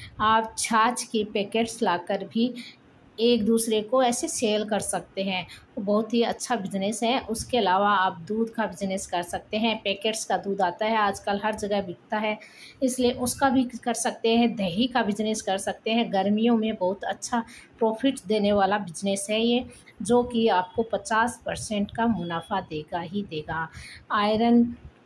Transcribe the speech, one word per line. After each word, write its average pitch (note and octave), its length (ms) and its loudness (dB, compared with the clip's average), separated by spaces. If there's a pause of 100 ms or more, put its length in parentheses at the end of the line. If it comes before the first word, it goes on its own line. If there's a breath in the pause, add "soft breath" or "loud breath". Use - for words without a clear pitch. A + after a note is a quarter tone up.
(220 loud breath)
आप A3 380 2
छाछ A#3 460 2
के G#3+ 200 -2
पैकेट्स A3 560 -2
लाकर F#3+ 460 0
भी A#3+ 260 0 (640 loud breath)
एक A#3 280 4
दूसरे A3+ 360 2
को B3+ 220 2
ऐसे A#3+ 240 0
sale G#3+ 380 0
कर G#3+ 140 0
सकते F#3 440 -6
हैं, F#3 220 -2 (320 loud breath)
वो A3 60 -6
बहुत G#3 300 0
ही A#3 100 4
अच्छा G#3+ 320 -2
business G3 480 -4
है। A#3+ 180 2
उसके - 360 -4
अलावा G3 340 4
आप F#3 360 2
दूध A3 220 -2
का A3 160 -4
business F#3+ 420 -6
कर F3 160 -2
सकते F3+ 340 -6
हैं, A3 200 2
packets G#3+ 480 -2
का G3 120 0
दूध G3 240 -4
आता F#3+ 240 0
है A3 120 2
आजकल G3+ 460 0
हर G#3+ 120 -2
जगह G#3 260 -2
बिकता F3+ 360 -8
है, G#3+ 200 -2 (460 loud breath)
इसलिए B3 300 2
उसका B3 360 0
भी C4 140 4 (120)
कर A#3 200 -4
सकते A3+ 340 -2
हैं। A#3 260 4
दही F#3+ 320 0
का A#3+ 160 0
business G#3+ 380 -2
कर G3 180 -2
सकते G3 320 -4
हैं, A3+ 220 2
गर्मियों G#3 440 4
में A3 180 0
बहुत F#3 300 -2
अच्छा A3+ 380 -4 (360 loud breath)
profit A#3 480 2
देने G#3 260 2
वाला G3+ 260 4
business G3 500 -4
है A3 120 0
ये, A#3+ 240 2 (360 loud breath)
जो A#3+ 240 2
कि A#3 240 2
आपको F#3 400 0
पचास A3 560 0
परसेंट G3+ 460 -4
का A#3 160 0
मुनाफा F3 560 -2
देगा D#3 380 -6
ही E3+ 220 -6
देगा। D#3+ 440 -6 (460 loud breath)
Iron A3+ 500 4 (420)